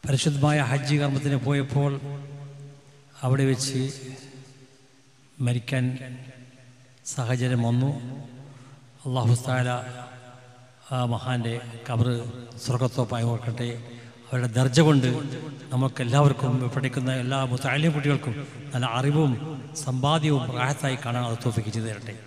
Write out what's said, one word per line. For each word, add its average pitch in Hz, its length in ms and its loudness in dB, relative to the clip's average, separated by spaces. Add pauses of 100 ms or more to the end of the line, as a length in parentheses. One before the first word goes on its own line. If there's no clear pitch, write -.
പരിശുദ്ധമായ 143 540 2 (100)
ഹജ്ജ് 135 320 0
കർമ്മത്തിന് 139 440 0
പോയപ്പോൾ 139 460 0 (1300)
അവിടെ 135 260 4
വെച്ച് 127 300 0 (1700)
മരിക്കാൻ 123 380 0 (1300)
സാഹചര്യം 123 560 2
വന്നു. 127 220 2 (1160)
അല്ലാഹു 123 280 4 (140)
തആല 127 200 0 (1300)
ആ - 20 0 (140)
മഹാന്റെ 117 420 -2 (340)
ഖബർ 123 200 4 (560)
സ്വർഗ്ഗത്തോപ്പായി 120 680 0
ഓർക്കട്ടെ. 117 360 -4 (580)
അവരുടെ 127 320 -2
ദർജ 131 200 6 (100)
കൊണ്ട് 127 220 6 (640)
നമുക്കെല്ലാവർക്കും, 131 800 4 (200)
പഠിക്കുന്ന 131 360 -2 (120)
എല്ലാ 131 160 0 (140)
മുത്തഅല്ലിം 139 440 2
കുട്ടികൾക്കും 139 380 2 (400)
നല്ല 127 120 0 (120)
അറിവും 147 340 4 (520)
സമ്പാദ്യവും 143 600 2 (140)
റാഹത്തായി 131 460 0
കാണാൻ 123 260 -2
അത് 113 160 -4
തൗഫീഖ് 110 300 0
ചെയ്തു 113 160 -4
തരട്ടെ. 104 240 -10 (100)